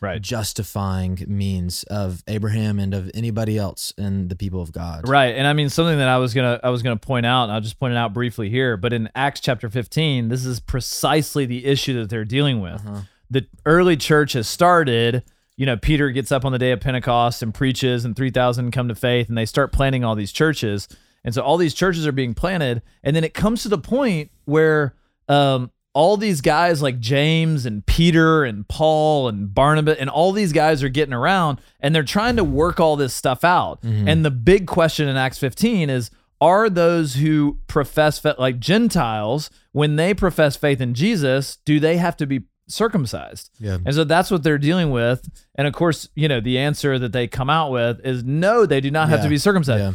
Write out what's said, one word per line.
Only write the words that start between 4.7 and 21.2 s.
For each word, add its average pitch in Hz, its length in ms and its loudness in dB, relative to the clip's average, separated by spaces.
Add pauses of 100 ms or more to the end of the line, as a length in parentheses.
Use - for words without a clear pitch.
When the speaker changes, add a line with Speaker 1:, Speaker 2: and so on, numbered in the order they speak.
Speaker 2:
God. 85 360 -8
Speaker 1:
Right. 135 260 4
And 135 120 -2
I 147 60 2
mean, 147 180 0
something 165 280 0
that 131 100 2
I 127 100 4
was 123 160 0
gonna, 123 280 0
I 127 80 0
was 120 120 -2
gonna 120 140 -2
point 120 300 -2
out, 123 180 2
and 104 80 -4
I'll 110 80 -4
just 107 180 -10
point 123 140 -2
it 120 60 -2
out 117 160 -2
briefly 117 360 -4
here, 123 280 0
but 120 160 -2
in 113 200 -4
Acts 135 260 -2
chapter 120 280 -4
fifteen, 127 600 -2
this 127 180 -4
is 123 140 -4
precisely 139 840 -2
the 120 200 -8
issue 135 340 0
that 107 100 -6
they're 110 140 -4
dealing 127 360 0
with. 98 260 -10
Speaker 2:
Uh-huh. 104 140 -10 (300)
Speaker 1:
The 127 160 -2 (200)
early 175 320 4
church 151 360 2
has 113 140 -4
started, 127 760 2 (360)
you 135 80 -2
know, 123 100 0
Peter 143 340 2
gets 123 220 -4
up 131 140 0
on 131 60 0
the 127 60 -2
day 127 140 2
of 123 80 -2
Pentecost 120 640 0
and 113 100 -4
preaches, 127 540 0
and 110 100 -6
three 131 140 -2
thousand 123 420 0
come 123 160 -2
to 110 60 -6
faith, 123 340 0
and 117 80 -4
they 113 100 0
start 139 260 -2
planting 135 320 0
all 113 100 0
these 104 180 -6
churches. 123 560 -2 (340)